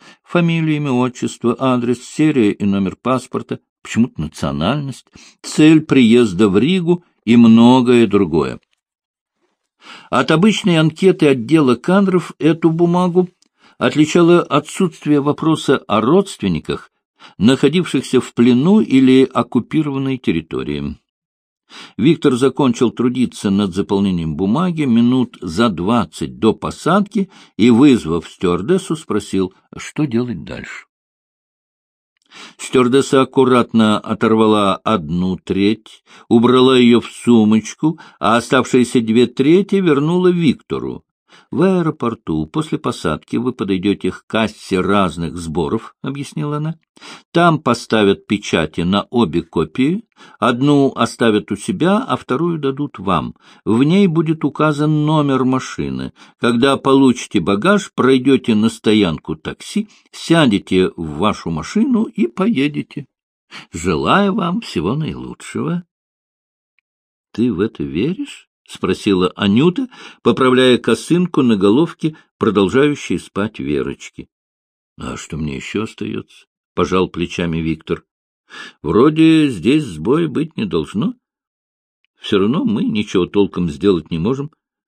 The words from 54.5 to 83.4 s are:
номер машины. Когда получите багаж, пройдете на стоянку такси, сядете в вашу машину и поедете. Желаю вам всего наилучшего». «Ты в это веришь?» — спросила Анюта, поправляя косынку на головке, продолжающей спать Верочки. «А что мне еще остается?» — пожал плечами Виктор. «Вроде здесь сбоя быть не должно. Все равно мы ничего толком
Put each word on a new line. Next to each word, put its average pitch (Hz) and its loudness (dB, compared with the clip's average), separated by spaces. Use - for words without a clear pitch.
номер 143 0
машины. 71 -6
Когда 120 2
получите 135 2
багаж, 110 0
пройдете 131 2
на 107 2
стоянку 95 0
такси, - -8
сядете 101 0
в 78 -8
вашу 95 -4
машину 208 -2
и - -4
поедете. 147 -4
Желаю 90 -2
вам 90 -6
всего 151 -6
наилучшего». 151 -8
«Ты 117 -2
в 85 -4
это 107 -4
веришь?» — 131 -8
спросила 95 -2
Анюта, 151 0
поправляя 127 4
косынку 160 -2
на 117 2
головке, 151 0
продолжающей 104 0
спать 101 -8
Верочки. 67 -8
«А 62 -12
что - -12
мне 73 -6
еще - -8
остается?» — - -12
пожал 90 0
плечами 85 -6
Виктор. 80 -6
«Вроде 156 4
здесь 123 -2
сбоя 85 -2
быть 139 -6
не 113 -6
должно. 92 -4
Все - -2
равно 120 0
мы 117 -2
ничего 104 -2
толком 90 -2